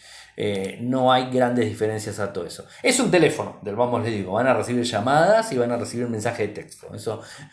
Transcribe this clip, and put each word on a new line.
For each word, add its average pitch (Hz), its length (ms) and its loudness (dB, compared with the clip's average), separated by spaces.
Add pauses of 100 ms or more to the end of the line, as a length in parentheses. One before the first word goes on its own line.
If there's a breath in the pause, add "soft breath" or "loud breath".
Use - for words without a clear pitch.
(380 loud breath)
Eh, 101 440 -2
no 127 280 2
hay 127 200 4
grandes 123 340 2
diferencias 107 540 -4
a 101 120 -4
todo 87 140 -8
eso. - 220 -14 (160 loud breath)
Es 254 180 2
un 208 100 2
teléfono, 151 520 2
del 101 120 -6
vamos 120 300 0
les 117 80 -2
digo, 95 200 -4
van 117 140 2
a 131 60 4
recibir 120 320 0
llamadas 156 640 2
y 135 60 -2
van 120 160 2
a 120 60 0
recibir 120 300 -4
mensajes 110 400 -2
de - 0 -
texto. - 460 -14
Eso 110 280 -8 (300 loud breath)